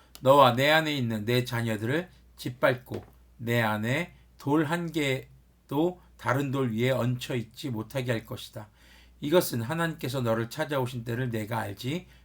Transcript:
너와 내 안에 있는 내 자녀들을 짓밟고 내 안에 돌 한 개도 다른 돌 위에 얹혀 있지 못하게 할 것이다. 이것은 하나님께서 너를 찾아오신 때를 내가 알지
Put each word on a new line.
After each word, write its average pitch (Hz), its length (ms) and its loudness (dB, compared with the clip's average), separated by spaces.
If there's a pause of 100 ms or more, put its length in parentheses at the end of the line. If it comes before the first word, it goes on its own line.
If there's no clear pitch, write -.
(220)
너와 131 320 8
내 135 160 2
안에 156 260 4
있는 113 300 -2
내 123 180 2
자녀들을 117 640 -2 (280)
짓밟고 127 680 -2 (340)
내 117 240 0
안에 113 520 -2 (240)
돌 147 320 0
한 170 220 -2
개도 143 1080 -4 (180)
다른 131 340 0
돌 131 200 0
위에 120 200 2
얹혀 123 420 -2
있지 127 380 -6
못하게 123 400 -4
할 110 160 -4
것이다. - 420 -14 (520)
이것은 147 420 2
하나님께서 151 580 -4
너를 113 300 0
찾아오신 131 520 -4
때를 120 280 -4
내가 110 260 -4
알지 117 500 -6 (180)